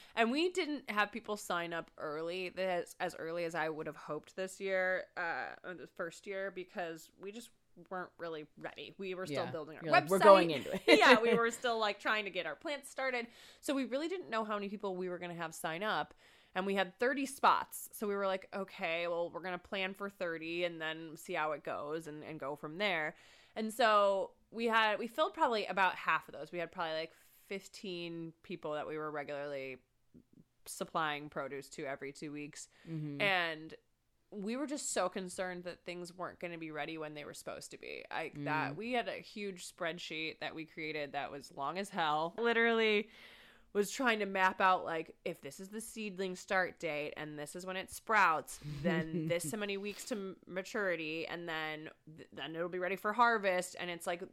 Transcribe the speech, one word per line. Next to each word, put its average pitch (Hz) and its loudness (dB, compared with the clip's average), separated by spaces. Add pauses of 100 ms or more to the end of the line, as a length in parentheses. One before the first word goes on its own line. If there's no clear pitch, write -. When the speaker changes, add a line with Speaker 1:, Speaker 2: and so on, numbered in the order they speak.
(160)
Speaker 1:
And 226 4
we 320 2
didn't 302 -4
have 208 0
people 214 -6
sign 170 -4
up 165 -6
early, 170 -6
as, 180 -2
as 175 -2
early 170 -4
as 165 -4
I 160 0
would 156 -6
have 151 -8
hoped - -10
this 190 -6
year, 185 0 (100)
uh, 127 -4
or 180 -8
the 156 -14
first - -10
year, 196 -4
because 175 -8 (120)
we 190 -10
just 233 -14 (400)
weren't 185 -6
really 160 -6 (120)
ready. 147 -10
We 190 -4
were 185 -4
still 147 -2
Speaker 2:
Yeah. - -6
Speaker 1:
building 151 -6
our - -10
Speaker 2:
You're 156 2
like, - 6
Speaker 1:
website. - 0
Speaker 2:
"We're 190 6
going 185 12
into 135 -2
it." 196 -2
Speaker 1:
<laughs> 320 12
Yeah, 262 12
we 233 6
Speaker 2:
<laughs> - 8
Speaker 1:
were 233 6
still, 233 0
like, 208 0
trying 214 2
to 196 -6
get 170 -2
our 151 -4
plants 285 -6
started. 247 -2 (340)
So 302 0
we 269 2
really 269 0
didn't 359 -6
know 226 2
how 214 -2
many 202 -2
people 196 -4
we 185 -2
were 180 -4
gonna 175 -6
have 165 -4
sign 165 -4
up. 180 0 (420)
And 185 0
we 196 0
had 185 0
thirty 269 2
spots. - 2
So - -6
we 202 0
were 202 0
like, 190 -2
"Okay, 175 -4
well, 170 0
we're 165 -10
gonna 180 -4
plan 190 -4
for 202 -8
thirty 170 -2
and 170 -4
then 160 -6
see 180 -8
how 156 2
it 147 -6
goes 147 -4
and, 151 -10
and 143 -10
go 143 -6
from 151 -8
there." 170 0 (400)
And 220 -4
so 202 4 (200)
we 233 -2
had, 220 4
we 233 -4
filled 311 0
probably 247 2
about 185 4
half - 0
of - -16
those. 147 -10
We 175 -8
had 170 -4
probably, 165 -2
like, 160 -4 (340)
fifteen 170 -8 (100)
people 165 -8
that 151 -4
we 156 -4
were 151 -4
regularly 143 -6 (880)
supplying 151 -4
produce 135 -6
to 160 -8
every 139 -6
two 147 -10
weeks. 147 -10 (220)
Speaker 2:
Mm-hmm. 151 -4
Speaker 1:
And 165 0 (580)
we 208 -4
were 285 -2
just 277 -4
so 185 2
concerned 180 -6
that 175 -10
things 175 -10
weren't 170 -8
gonna 170 -8
be 160 -8
ready 151 -6
when 151 -8
they 147 -10
were 101 -10
supposed - -10
to - -14
be. 64 -10
I, 156 -4 (120)
that, 151 0
Speaker 2:
Mm. - -10
Speaker 1:
we 220 -6
had 233 0
a 170 -2
huge 185 -10
spreadsheet 160 -6
that 147 -6
we 156 -10
created 151 -6
that 135 -4
was 143 -12
long 143 -4
as 202 -4
hell. 160 2
Literally 226 4 (640)
was 202 2
trying 240 2
to 202 0
map 190 4
out, 185 6
like, 165 -4 (100)
if 233 -6
this - -12
is 190 -12
the 214 -8
seedling 190 -6
start 185 0
date 151 -4
and 151 -8
this 147 -8
is 180 -10
when 185 -4
it 190 -8
sprouts, 180 4 (240)
then 160 2
Speaker 2:
<laughs> - -
Speaker 1:
this 170 2
so 220 -2
many 202 -2
weeks 202 -6
to 254 -4
m-, 196 -6 (120)
maturity, 170 -2
and 170 -6
then, 156 -4 (300)
th-, - -16
then 147 -8
it'll 170 -2
be 180 -4
ready 180 0
for 208 -2
harvest. 202 2
And 175 -6
it's 170 -10
like, 180 -2